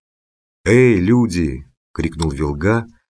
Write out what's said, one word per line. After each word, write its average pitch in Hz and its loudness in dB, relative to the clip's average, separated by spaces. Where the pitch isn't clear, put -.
«Эй, 117 4
люди!» 90 0
крикнул 80 -4
Вилга — 76 -2